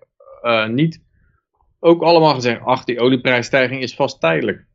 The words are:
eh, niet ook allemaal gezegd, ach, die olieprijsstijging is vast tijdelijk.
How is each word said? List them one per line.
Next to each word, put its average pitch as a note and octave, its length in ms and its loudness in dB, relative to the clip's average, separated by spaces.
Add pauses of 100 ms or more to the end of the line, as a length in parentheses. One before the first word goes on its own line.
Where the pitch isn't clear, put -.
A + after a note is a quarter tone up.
(420)
eh, A2+ 260 0
niet D3 340 -2 (800)
ook E3+ 220 4
allemaal D#3+ 320 4
gezegd, A#2+ 280 -4
ach, B2+ 220 -2
die A#2+ 160 -6
olieprijsstijging B2+ 840 0
is B2 140 -8
vast C3 240 -4
tijdelijk. - 560 -4